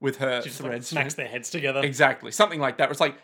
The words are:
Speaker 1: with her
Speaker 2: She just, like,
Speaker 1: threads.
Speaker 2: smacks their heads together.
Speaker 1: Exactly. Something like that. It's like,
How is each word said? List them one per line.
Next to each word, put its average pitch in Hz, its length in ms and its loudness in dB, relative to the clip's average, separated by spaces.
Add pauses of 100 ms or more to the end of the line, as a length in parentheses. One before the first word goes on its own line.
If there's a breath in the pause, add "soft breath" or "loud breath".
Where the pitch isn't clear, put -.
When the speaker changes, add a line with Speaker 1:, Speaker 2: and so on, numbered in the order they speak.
Speaker 1:
with 135 160 -2
her 127 240 0
Speaker 2:
She - 80 -8
just, - 120 -12
like, 127 100 -6
Speaker 1:
threads. 123 160 -8
Speaker 2:
smacks 139 260 -2
their 127 140 -8
heads 120 220 -10
together. 139 320 -2
Speaker 1:
Exactly. 135 480 2
Something 175 300 2
like 135 180 0
that. 143 140 4
It's 139 80 -4
like, 147 240 2